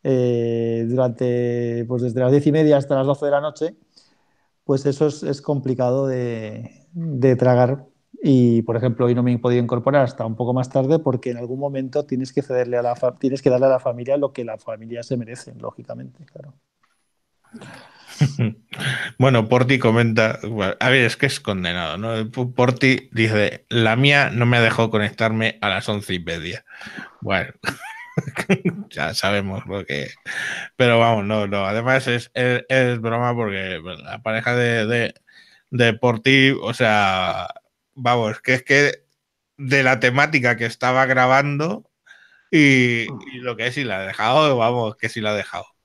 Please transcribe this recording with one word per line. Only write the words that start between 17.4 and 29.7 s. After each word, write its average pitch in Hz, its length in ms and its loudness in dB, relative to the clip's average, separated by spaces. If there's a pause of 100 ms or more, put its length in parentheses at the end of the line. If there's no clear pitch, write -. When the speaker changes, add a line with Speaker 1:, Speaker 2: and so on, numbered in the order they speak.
Speaker 2:
<laughs> - 600 -4 (520)
Bueno, 123 300 4
Porti 127 300 4
comenta, 113 600 2 (100)
bueno, 101 320 -4
a 127 100 2
ver, 127 140 4
es 113 120 -2
que 131 100 0
es - 140 -4
condenado, 87 580 -4
¿no? 110 320 -6
P-, 123 240 -4
Porti 127 580 2
dice, 110 560 0
"La 113 280 2
mía 143 340 4
no 120 160 0
me 120 100 4
ha 120 40 4
dejado 113 300 2
conectarme 110 680 -2
a 104 80 -2
las 95 200 -4
once 104 260 -6
y 87 60 -6
media". 85 440 -8 (560)
Bueno. 95 320 -2 (100)
<laughs> - 300 -10 (340)
<laughs> 190 640 -4
Ya 78 240 -6
sabemos 98 520 -2
lo 98 200 -8